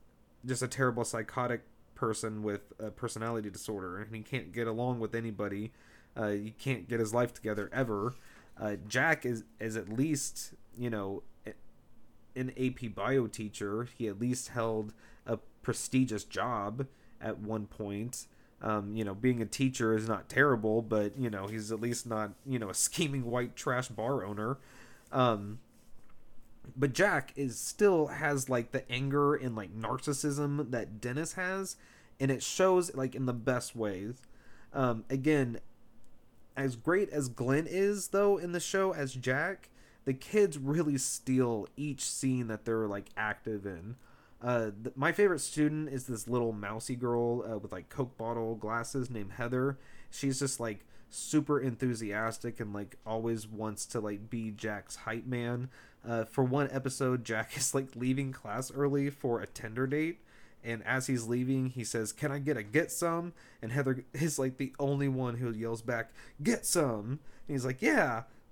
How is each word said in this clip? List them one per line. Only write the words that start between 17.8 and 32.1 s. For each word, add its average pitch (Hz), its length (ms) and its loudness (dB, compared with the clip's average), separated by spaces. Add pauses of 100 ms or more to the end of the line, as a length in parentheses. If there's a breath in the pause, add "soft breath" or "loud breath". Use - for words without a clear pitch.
Um, 104 340 0
you 110 80 0
know, 98 100 -4
being 120 280 2
a 110 40 -2
teacher 127 480 2
is 110 140 2
not 104 200 -2
terrible, 117 520 4
but, 107 380 0
you 123 100 0
know, 98 200 -4
he's 110 220 -6
at 110 100 -2
least 120 260 -2
not, 107 260 -2 (140)
you 131 120 0
know, 107 120 -4
a 92 40 -4
scheming 139 500 2
white 123 320 -2
trash 127 320 0
bar 113 360 0
owner. 107 320 -2 (560 loud breath)
Um, 110 460 4 (1160)
but 131 200 2
Jack 170 420 2
is, 131 220 -2
still 185 480 6
has, 143 420 0
like, 123 220 2
the - 200 -4
anger 139 440 4
and, 127 200 0
like, 104 240 -6
narcissism 143 920 0
that 110 280 -2
Dennis 131 360 -4
has, 185 420 -4 (420 loud breath)